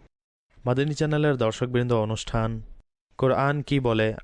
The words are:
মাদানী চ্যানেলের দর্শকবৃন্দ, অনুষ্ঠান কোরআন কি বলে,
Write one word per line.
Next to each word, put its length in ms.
মাদানী 280
চ্যানেলের 440
দর্শকবৃন্দ, 560
অনুষ্ঠান 680
কোরআন 440
কি 180
বলে, 340